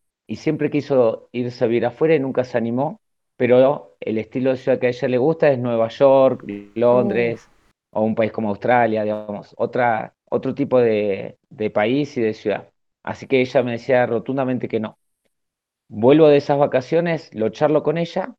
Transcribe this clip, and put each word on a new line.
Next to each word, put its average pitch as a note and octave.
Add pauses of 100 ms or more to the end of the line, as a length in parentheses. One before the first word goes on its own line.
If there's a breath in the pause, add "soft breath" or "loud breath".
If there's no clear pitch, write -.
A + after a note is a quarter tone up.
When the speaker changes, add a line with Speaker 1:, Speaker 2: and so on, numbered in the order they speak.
(280)
Speaker 1:
y A2
siempre D3
quiso B2+
irse B2
a A#2+
vivir A2+
afuera D#3+
y D3
nunca C3+
se -
animó, B2 (380)
pero B2+
el G#2+
estilo B2+
de B2+
ciudad B2+
que B2+
a -
ella B2
le B2
gusta D#3
es C3+
Nueva A#2
York, C3+ (320)
Londres, A#2 (460)
Speaker 2:
Uh. G#2
Speaker 1:
o A2
un A2
país A2
como A2
Australia, A2+
digamos, G#2+
otra, A#2+ (160)
otro B2
tipo B2+
de, G#2+ (120)
de G#2+
país B2+
y B2
de A2
ciudad. - (320)
Así -
que C3
ella B2+
me B2
decía B2
rotundamente B2+
que A2+
no. A2 (920)
Vuelvo C3+
de D3
esas C#3+
vacaciones, D#3+
lo A2
charlo D3+
con D3+
ella F#3